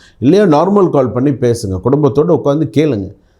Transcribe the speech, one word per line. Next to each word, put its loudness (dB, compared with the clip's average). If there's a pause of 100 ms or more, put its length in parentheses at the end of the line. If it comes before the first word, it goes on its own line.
(180)
இல்லையா 2
நார்மல் 2
கால் 0
பண்ணி -2
பேசுங்க. -4
குடும்பத்தோட 0
உட்காந்து -2
கேளுங்க. -2 (220)